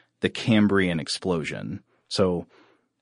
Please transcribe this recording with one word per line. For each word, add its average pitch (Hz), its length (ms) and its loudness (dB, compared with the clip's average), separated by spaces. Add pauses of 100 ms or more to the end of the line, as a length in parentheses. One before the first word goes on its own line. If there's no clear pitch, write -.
(200)
the - 100 0
Cambrian 98 680 2
explosion. 76 840 -6 (280)
So, 90 360 0 (560)